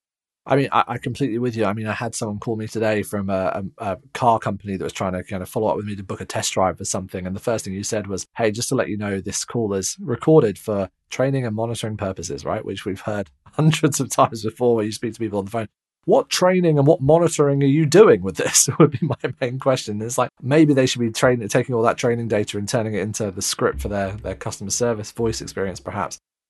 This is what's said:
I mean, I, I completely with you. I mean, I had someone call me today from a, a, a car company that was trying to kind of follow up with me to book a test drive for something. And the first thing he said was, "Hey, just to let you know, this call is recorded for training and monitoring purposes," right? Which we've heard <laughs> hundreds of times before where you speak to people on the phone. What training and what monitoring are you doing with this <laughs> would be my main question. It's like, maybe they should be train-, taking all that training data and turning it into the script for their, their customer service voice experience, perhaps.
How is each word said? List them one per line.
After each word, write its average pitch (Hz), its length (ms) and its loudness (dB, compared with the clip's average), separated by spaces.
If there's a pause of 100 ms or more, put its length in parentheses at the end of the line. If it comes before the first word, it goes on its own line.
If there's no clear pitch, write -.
(480)
I 135 80 2
mean, 135 160 2
I, 117 160 4
I 120 120 -6
completely 120 400 -4
with 123 160 -2
you. 113 100 0
I 98 80 0
mean, 110 140 -6
I 104 60 -2
had 117 200 -6
someone 104 260 -6
call 113 160 -4
me 107 120 -6
today 110 340 0
from 98 300 -4
a, 95 320 -2 (160)
a, 113 40 -10 (100)
a - 40 -8 (160)
car 117 240 2
company 101 400 -6
that 87 60 -6
was 71 100 -6
trying 95 200 -4
to 92 100 -6
kind 95 180 -8
of 90 80 -10
follow 110 180 -2
up 82 80 2
with 104 100 -6
me 101 100 -8
to 98 80 -10
book 104 180 -8
a 92 40 -10
test - 280 -6
drive 92 240 0
for 101 80 -12
something. 92 400 -6
And 92 100 -6
the 101 40 -6
first 113 260 -4
thing 95 80 -8
he 98 80 -6
said 104 240 -4
was, 95 220 -8 (100)
"Hey, 113 140 2
just 110 180 -6
to 131 60 -2
let 90 140 0
you 104 60 -4
know, 101 260 -4
this - 220 -6
call 110 300 -4
is 95 260 -4
recorded 143 600 4
for 101 300 -4 (200)
training 131 380 -2
and 107 80 -4
monitoring 110 420 -4
purposes," 90 480 -6
right? 104 180 -4
Which 101 220 -8
we've 95 160 -6
heard 104 300 -6 (100)
<laughs> - 120 -20
hundreds 156 460 2
of 123 120 -2
times 117 320 2
before 120 320 2
where 107 100 0
you 110 60 -4
speak 107 220 -6
to - 60 -14
people 104 200 -4
on 98 60 -4
the 101 60 -12
phone. 113 160 -4 (360)
What 165 260 2
training 180 480 4
and 139 80 4
what 151 160 6
monitoring 147 640 4
are - 20 4
you 147 220 4
doing 156 340 8
with 92 140 -6
this - 380 2
<laughs> - 60 0
would 151 120 8
be - 100 -6
my 131 400 -4
main 127 160 -2
question. 127 460 -2
It's 120 160 -4
like, 123 100 2 (140)
maybe 147 320 6
they 131 100 4
should 123 160 0
be 117 80 2
train-, 120 380 2
taking 127 260 0
all 113 80 2
that 113 160 2
training 117 300 0
data 104 320 0
and 101 100 -6
turning 110 240 -2
it 95 80 -2
into 104 300 -4
the 95 100 -8
script - 400 -2
for 113 60 -6
their, 98 240 -2
their 98 240 -8
customer 104 340 -10
service 117 420 -2
voice 113 300 -2
experience, 95 380 -6
perhaps. - 400 -8 (300)